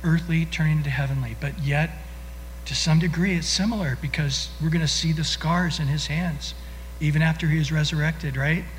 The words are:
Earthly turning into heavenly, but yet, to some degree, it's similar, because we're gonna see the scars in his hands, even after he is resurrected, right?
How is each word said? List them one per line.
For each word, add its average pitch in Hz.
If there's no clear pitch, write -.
Earthly 165
turning 156
into 143
heavenly, 131
but 139
yet, 143
to 131
some 160
degree, 180
it's 170
similar, 190
because 139
we're 160
gonna 160
see 160
the 156
scars 165
in 147
his 147
hands, 160
even 151
after 160
he 151
is 151
resurrected, 151
right? 151